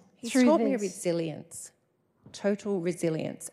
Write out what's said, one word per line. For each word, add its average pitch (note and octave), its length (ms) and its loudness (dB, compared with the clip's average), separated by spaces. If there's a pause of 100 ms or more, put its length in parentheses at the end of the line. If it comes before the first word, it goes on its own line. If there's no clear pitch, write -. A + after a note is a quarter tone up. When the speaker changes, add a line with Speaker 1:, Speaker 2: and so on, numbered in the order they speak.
(160)
Speaker 1:
He's A#3 160 -8
Speaker 2:
through B3+ 120 6
Speaker 1:
taught D#4 160 6
me C4+ 120 2
Speaker 2:
this? A3 100 -2
Speaker 1:
resilience, E3+ 920 -4 (600)
total G3+ 480 -2
resilience, E3 720 -2